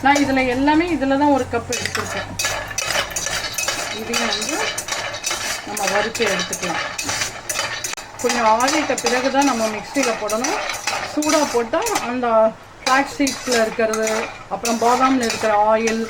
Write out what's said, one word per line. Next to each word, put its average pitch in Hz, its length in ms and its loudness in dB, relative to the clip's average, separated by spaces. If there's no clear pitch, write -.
நான் 285 200 6
இதுல 262 180 2
எல்லாமே 302 400 4
இதுல 269 260 2
தான் 294 140 6
ஒரு 254 180 0
கப் 233 220 -4
எடுத்துருக்கேன். - 520 -6
இதையும் 226 340 -2
வந்து 226 240 -4
நம்ம - 120 -6
வறுத்து 220 280 0
எடுத்துக்கலாம். 180 520 -4
கொஞ்சம் 240 360 2
ஆறிட்ட 277 360 2
பிறகு 254 220 2
தான் 277 140 4
நம்ம 226 240 0
மிக்சியில 247 340 -2
போடணும். 226 360 0
சூடா 302 260 2
போட்டா 233 260 0
அந்த 247 180 -2
ஃப்ளாக்ஸ் 269 380 2
சீட்ஸ்ல 254 440 0
இருக்கிறது, 220 460 0
அப்புறம் 233 280 -2
பாதாம்ல 254 480 4
இருக்கிற 220 220 0
ஆயில் 226 400 2